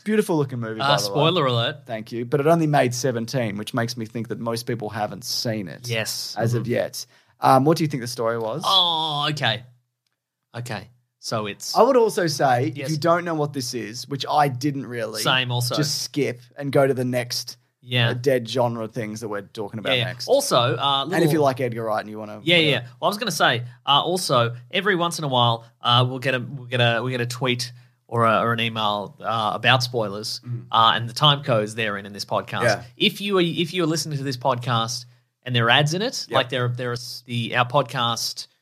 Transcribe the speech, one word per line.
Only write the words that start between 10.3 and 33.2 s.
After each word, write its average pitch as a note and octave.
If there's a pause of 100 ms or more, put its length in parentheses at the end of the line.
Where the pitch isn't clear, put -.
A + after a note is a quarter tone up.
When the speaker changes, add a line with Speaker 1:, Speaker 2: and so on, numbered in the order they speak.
Speaker 2:
Okay. A#2 (300)
So A2
it's -
Speaker 1:
I G#3
would C4
also G#3+
say, C3+
if C3+
Speaker 2:
Yes. C#3
Speaker 1:
you D#3+
don't E3+
know E3
what D3
this C3
is, A2+
which C#3
I D3
didn't C3+
really, A2
Speaker 2:
Same B2+
also. B2
Speaker 1:
just D3+
skip B2 (160)
and C#3+
go C#3
to C3+
the B2+
next, B2 (220)
Speaker 2:
Yeah. B2
Speaker 1:
uh, B2
dead B2
genre A#2
things G#2+
that A#2
we're G2+
talking G#2
about G#2+
Speaker 2:
Yeah, B2+
yeah. A#2
Speaker 1:
next. -
Speaker 2:
Also, D#3
uh, C#3
Speaker 1:
And C3
if D#3
Speaker 2:
little D#3+
Speaker 1:
you D#3
like C3+
Edgar A#2
Wright G#2+
and G2+
you G#2+
wanna, G#2+
Speaker 2:
Yeah, E3
Speaker 1:
whatever. D#3+
Speaker 2:
yeah. B2 (200)
Well, D#3
I -
was G3+
gonna A3
say, C#3 (220)
uh, C#3
also, C3 (160)
every G3
once E3+
in D#3+
a -
while, A#2+ (180)
uh, B2
we'll C3
get B2+
a, B2+
we'll B2
get B2
a, A#2
we'll B2+
get B2+
a A#2+
tweet B2 (360)
or A#2
a, G#2+
or A#2
an A2+
email, G#2+
uh, G#2+
about B2
spoilers, G#2+
Speaker 1:
Mm. A#2+
Speaker 2:
uh, A2+
and A2+
the A#2+
time D3
codes A2
therein G#2
in G2+
this G2
podcast. G2+
Speaker 1:
Yeah. G#2+ (140)
Speaker 2:
If G3+